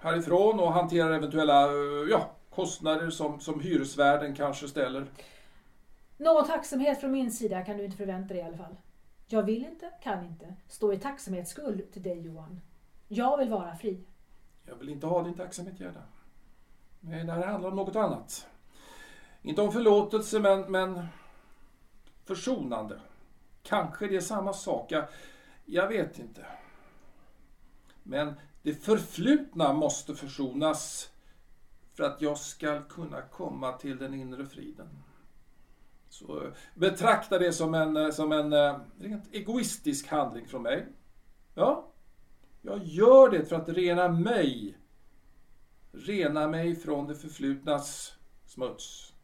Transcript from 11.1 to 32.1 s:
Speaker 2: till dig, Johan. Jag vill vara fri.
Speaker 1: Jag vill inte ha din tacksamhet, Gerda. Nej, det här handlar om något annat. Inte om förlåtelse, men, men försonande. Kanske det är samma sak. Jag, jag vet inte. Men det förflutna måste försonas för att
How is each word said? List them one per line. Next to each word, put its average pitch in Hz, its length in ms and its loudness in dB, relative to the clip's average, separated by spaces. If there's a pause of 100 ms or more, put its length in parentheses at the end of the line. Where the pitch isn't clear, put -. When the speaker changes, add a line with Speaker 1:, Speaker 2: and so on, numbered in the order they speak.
Speaker 2:
till 190 100 -16
dig, 175 180 -6
Johan. 165 400 -14 (480)
Jag 247 280 0
vill 262 120 0
vara 175 280 -4
fri. 185 280 -6 (600)
Speaker 1:
Jag - 100 -18
vill 135 120 -14
inte 143 180 -8
ha 170 160 2
din 170 120 -6
tacksamhet, 180 460 -12
Gerda. 175 220 -14 (1000)
Nej, 165 240 -10
det 165 80 -6
här 170 140 -4
handlar 190 240 -4
om 190 60 -6
något 196 200 -4
annat. 165 500 -4 (960)
Inte 156 200 0
om 202 100 2
förlåtelse, 214 680 4
men, 196 200 4
men 185 460 -2 (1160)
försonande. 135 760 -4 (600)
Kanske 196 460 -2
det 190 80 0
är 180 40 2
samma 196 320 -4
sak. - 400 -4
Jag, 151 120 0 (600)
jag 185 240 0
vet 208 300 -2
inte. 113 280 -16 (1600)
Men 147 320 -4 (280)
det 151 120 -4
förflutna 202 1000 2
måste 147 420 0
försonas 143 960 -4 (840)
för - 100 -4
att 143 180 -4